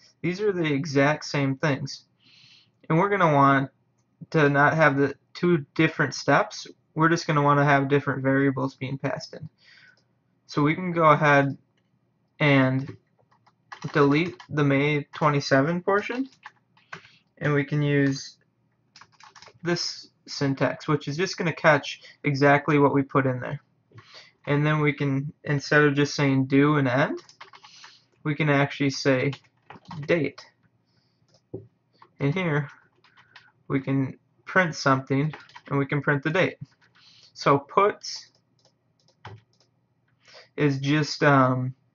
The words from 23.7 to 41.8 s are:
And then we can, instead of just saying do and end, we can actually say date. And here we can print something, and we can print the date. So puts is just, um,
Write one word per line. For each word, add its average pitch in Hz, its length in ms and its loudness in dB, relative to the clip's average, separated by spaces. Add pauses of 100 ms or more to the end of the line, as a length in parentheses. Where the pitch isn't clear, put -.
And 147 180 0
then 156 140 0
we 147 120 2
can, 143 400 -2 (120)
instead 147 400 2
of 143 100 4
just 143 220 0
saying 135 320 2
do 143 300 4
and 139 100 0
end, 151 320 0 (1040)
we 151 100 -4
can 147 160 -2
actually 143 400 0
say 135 440 0 (720)
date. - 360 -2 (1800)
And 143 140 -2
here 151 340 -4 (1000)
we 139 120 -4
can 135 380 -4 (260)
print 180 320 -2
something, 139 560 -2 (360)
and 139 120 -2
we 139 60 -2
can 143 160 -4
print 143 220 -2
the 151 80 -4
date. - 260 -2 (760)
So 143 260 0
puts - 720 -4 (2250)
is 139 220 0
just, 147 440 -2
um, 131 520 2 (180)